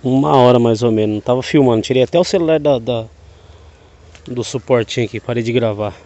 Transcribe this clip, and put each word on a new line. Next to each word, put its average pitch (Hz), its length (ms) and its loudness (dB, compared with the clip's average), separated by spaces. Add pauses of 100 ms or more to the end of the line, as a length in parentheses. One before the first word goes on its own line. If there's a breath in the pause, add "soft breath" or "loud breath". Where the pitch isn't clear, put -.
Uma 139 320 0
hora 123 240 6
mais 117 240 2
ou 117 80 2
menos. 107 240 0
Não 104 60 -6
tava 127 200 -2
filmando. 123 400 2
Tirei 127 220 0
até 170 160 0
o 185 40 2
celular 160 360 0
da, 143 200 0
da, 117 260 -6 (1200 soft breath)
do 123 180 -8
suportinho 120 640 -2
aqui. 107 140 -10
Parei 120 220 -6
de 113 120 -4
gravar. 107 420 -2 (100)